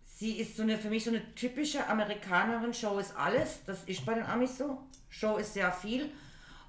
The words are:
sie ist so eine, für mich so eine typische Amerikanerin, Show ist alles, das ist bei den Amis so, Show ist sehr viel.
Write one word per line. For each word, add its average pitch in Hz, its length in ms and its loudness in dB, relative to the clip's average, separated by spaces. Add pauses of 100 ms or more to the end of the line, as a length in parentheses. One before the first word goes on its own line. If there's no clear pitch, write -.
(160)
sie 214 220 -2
ist 220 180 -4
so 220 60 -2
eine, 220 160 4
für 208 120 -4
mich 220 140 2
so 233 60 0
eine - 240 0
typische 285 540 0
Amerikanerin, 214 840 2
Show 202 240 0
ist - 180 -4
alles, 208 500 2
das 190 180 -6
ist 180 200 -4
bei 220 100 2
den 226 120 0
Amis 247 320 2
so, 262 240 -4 (260)
Show 214 280 0
ist - 180 -2
sehr 185 180 2
viel. 262 380 -2 (580)